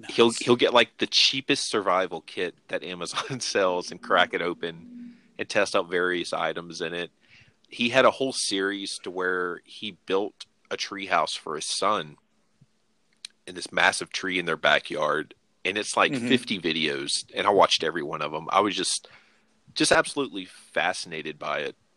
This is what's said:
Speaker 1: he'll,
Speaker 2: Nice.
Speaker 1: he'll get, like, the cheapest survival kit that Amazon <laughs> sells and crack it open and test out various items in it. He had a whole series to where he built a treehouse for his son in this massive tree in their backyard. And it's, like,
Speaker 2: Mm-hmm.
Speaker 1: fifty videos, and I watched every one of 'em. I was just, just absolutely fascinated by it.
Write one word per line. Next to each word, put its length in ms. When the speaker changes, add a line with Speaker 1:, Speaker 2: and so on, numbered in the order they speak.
Speaker 1:
he'll, 160
Speaker 2:
Nice. 140
Speaker 1:
he'll 160
get, 180
like, 240
the 80
cheapest 640
survival 500
kit 340
that 160
Amazon 560
<laughs> 0
sells 500
and 120
crack 320
it 80
open 720
and 100
test 280
out 120
various 440
items 480
in 120
it. 180
He 220
had 140
a 60
whole 220
series 720
to 60
where 540
he 280
built 400
a 60
treehouse 640
for 160
his 120
son 500
in 80
this 160
massive 400
tree 280
in 80
their 100
backyard. 800
And 120
it's, 200
like, 160
Speaker 2:
Mm-hmm. 160
Speaker 1:
fifty 300
videos, 520
and 120
I 40
watched 340
every 180
one 200
of 100
'em. 180
I 100
was 140
just, 320
just 180
absolutely 540
fascinated 920
by 220
it. 160